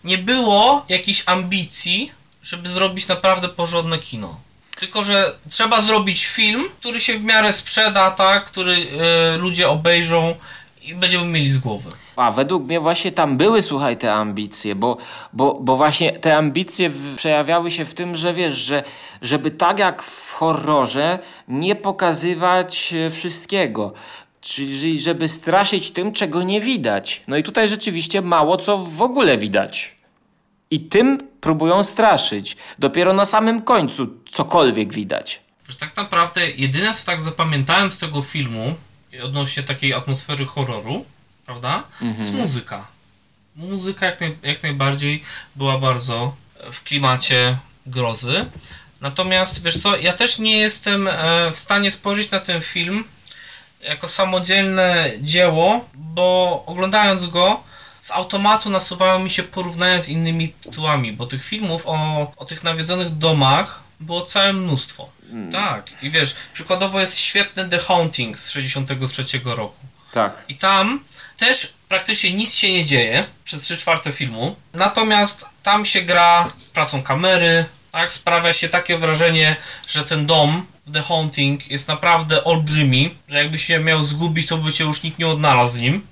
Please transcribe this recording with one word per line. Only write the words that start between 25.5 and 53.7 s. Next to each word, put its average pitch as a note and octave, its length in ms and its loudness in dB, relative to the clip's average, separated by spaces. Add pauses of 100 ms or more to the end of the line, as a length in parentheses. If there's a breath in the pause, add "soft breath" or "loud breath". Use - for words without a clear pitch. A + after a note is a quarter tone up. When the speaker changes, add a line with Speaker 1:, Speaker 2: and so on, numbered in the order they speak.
Speaker 2:
tym, G3 220 -4
czego F3 300 -2
nie G3 180 0
widać. C#3 680 -2
No C#3 80 -2
i D3+ 60 0
tutaj G#3+ 260 0
rzeczywiście G3 540 -2
mało E3+ 340 2
co G3+ 220 0
w E3+ 240 -4
ogóle A#3+ 360 4
widać. - 560 -4 (760)
I D#3 100 -2
tym B3 380 2 (220)
próbują D#3+ 440 2
straszyć. F3 720 0 (220 loud breath)
Dopiero E3+ 340 2
na G3 120 4
samym A3 380 2
końcu E3+ 440 2 (260)
cokolwiek A2+ 640 2
widać. - 460 -6 (280)
Speaker 1:
Że - 80 -14
tak - 200 -10
naprawdę F3 540 0
jedyne, C3+ 440 0
co - 120 -2
tak F#3 160 -2
zapamiętałem D#3+ 720 0
z - 60 -2
tego D3 240 -6
filmu, B2+ 520 -6 (500)
odnośnie C#3 380 -4
takiej C3 320 -2
atmosfery C3+ 520 -4
horroru, B2 580 -6 (420)
prawda? B2+ 360 -6 (160)
To B2+ 60 -8
jest A2 160 -4
Speaker 2:
Mhm. G#2 180 -6
Speaker 1:
muzyka. B2 480 -6 (720)
Muzyka F#3 500 -6
jak F3 140 -4
naj-, D#3+ 220 -4
jak D3 200 -4
najbardziej C#3+ 600 -2 (340 loud breath)
była C3+ 220 0
bardzo B2 560 -2 (380)
w - 100 -8
klimacie B2+ 760 2 (300)
grozy. B2 600 -4 (540 loud breath)
Natomiast, F#3 640 0
wiesz E3 200 0
co, G3+ 140 2
ja F3 160 2
też A#3 260 2
nie A3 200 4
jestem, G3+ 500 2
e, F3 40 0 (400)
w D#3+ 60 0
stanie G3+ 320 2
spojrzeć G3+ 400 -2
na F#3+ 100 0
ten F3 200 -4
film F3+ 440 -4 (800 loud breath)